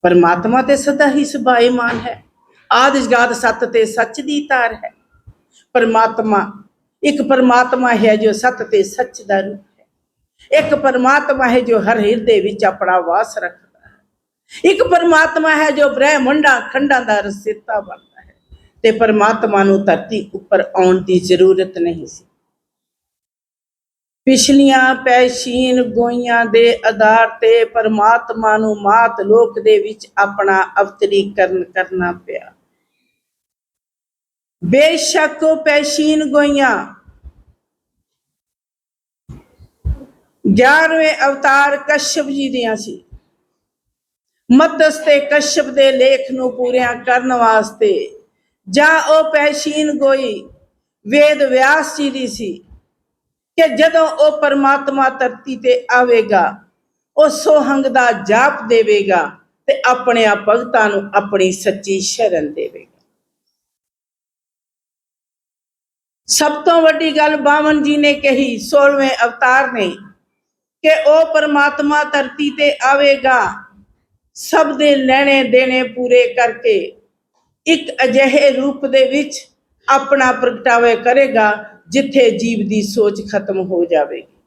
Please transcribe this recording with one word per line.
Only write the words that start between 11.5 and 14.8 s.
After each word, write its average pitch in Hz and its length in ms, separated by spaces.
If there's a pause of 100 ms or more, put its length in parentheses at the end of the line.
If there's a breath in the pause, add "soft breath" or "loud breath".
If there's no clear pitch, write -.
ਜੋ 226 180
ਹਰ 220 220
ਹਿਰਦੇ 214 400
ਵਿੱਚ 202 240
ਆਪਣਾ 185 360
ਵਾਸ 190 380
ਰੱਖਦਾ - 500
ਹੈ। - 160 (600 loud breath)
ਇੱਕ 392 180